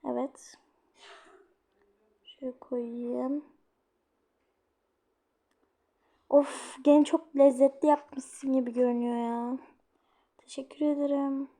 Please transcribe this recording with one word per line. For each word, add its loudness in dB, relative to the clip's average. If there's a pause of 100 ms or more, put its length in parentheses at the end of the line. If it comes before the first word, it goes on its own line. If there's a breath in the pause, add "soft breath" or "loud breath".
Evet. -8 (1700 soft breath)
Şöyle -14
koyayım. -6 (2750)
Of, 2
gene 8
çok -4
lezzetli 4
yapmışsın -2
gibi -2
görünüyor 0
ya. -6 (800 soft breath)
Teşekkür -8
ederim. -2 (100)